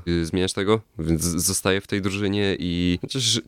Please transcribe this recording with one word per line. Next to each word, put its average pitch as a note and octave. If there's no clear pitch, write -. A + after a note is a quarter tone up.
y, E2+
zmieniać F2+
tego, G#2
więc D#2+
z-, E2+
zostaję F#2+
w -
tej G2+
drużynie G2
i F2
chociaż A#2